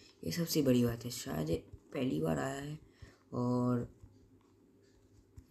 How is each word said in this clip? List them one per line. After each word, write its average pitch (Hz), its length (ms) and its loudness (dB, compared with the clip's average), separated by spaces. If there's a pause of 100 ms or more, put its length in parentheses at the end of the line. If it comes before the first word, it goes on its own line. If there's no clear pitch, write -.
(220)
ये 165 100 -4
सबसे 165 300 0
बड़ी 123 220 6
बात 117 200 -2
है। 120 80 -6
शायद 151 380 -4
ये 160 60 2 (380)
पहली 143 260 0
बार 156 180 2
आया 135 220 -2
है, 147 180 -8 (540)
और 123 560 2 (1600)